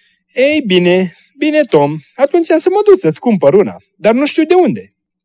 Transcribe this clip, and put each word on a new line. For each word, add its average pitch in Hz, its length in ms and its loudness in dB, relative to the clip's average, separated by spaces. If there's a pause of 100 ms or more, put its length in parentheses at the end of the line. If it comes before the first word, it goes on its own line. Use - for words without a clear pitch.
(340)
„Ei 294 320 0
bine, 180 500 0 (220)
bine, 302 260 0
Tom, 147 340 0 (180)
atunci 302 300 0
să 330 240 0
mă 392 200 0
duc 381 100 4
să-ți 160 200 -2
cumpăr 156 340 0
una, 123 220 0 (220)
dar 220 160 0
nu 269 120 -2
știu 311 180 -2
de 311 100 0
unde.” 262 400 0 (320)